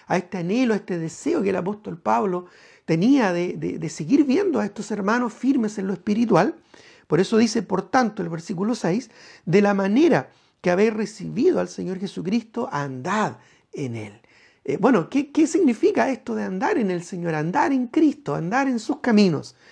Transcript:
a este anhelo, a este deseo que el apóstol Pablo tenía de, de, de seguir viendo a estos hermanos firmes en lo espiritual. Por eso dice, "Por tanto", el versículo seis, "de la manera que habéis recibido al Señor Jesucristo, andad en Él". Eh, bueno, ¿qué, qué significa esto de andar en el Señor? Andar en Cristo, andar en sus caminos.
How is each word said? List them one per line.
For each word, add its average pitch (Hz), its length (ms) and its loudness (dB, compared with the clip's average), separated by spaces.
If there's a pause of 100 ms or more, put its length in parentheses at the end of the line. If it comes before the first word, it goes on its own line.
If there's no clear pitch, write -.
a 170 100 0
este 185 220 -4
anhelo, 214 360 0
a - 20 -2
este 180 240 -6
deseo 262 420 -4
que 196 80 0
el 190 60 0
apóstol 185 420 -6
Pablo 196 480 0 (380)
tenía 202 480 4
de, 175 220 -2
de, 160 240 -6
de 160 100 -6
seguir 190 360 2
viendo 294 360 0
a 208 40 0
estos 208 260 -8
hermanos 220 420 0
firmes 240 460 -2
en 190 80 -4
lo 196 60 -2
espiritual. 214 640 2 (500)
Por 156 140 2
eso 196 160 2
dice, 220 260 2
"Por 185 200 -4
tanto", 220 400 0
el 170 60 -4
versículo 175 460 -4
seis, 208 360 -2 (340)
"de 190 180 4
la 202 120 4
manera 202 560 2 (300)
que 180 100 0
habéis 208 240 4
recibido 202 640 -2
al 180 80 -4
Señor 185 300 -8
Jesucristo, 196 760 -6
andad 143 640 -4 (360)
en 120 240 -6
Él". 104 240 -14 (440)
Eh, - 160 -4
bueno, 202 280 4
¿qué, 269 240 -2
qué 302 140 4
significa 330 640 2
esto 240 240 -6
de 214 100 -4
andar 220 340 -2
en 208 120 0
el 175 120 -2
Señor? 170 320 -6
Andar 185 380 0
en 254 160 0
Cristo, 294 460 0
andar 190 340 -2
en 247 100 -2
sus 269 220 -6
caminos. 196 560 2 (160)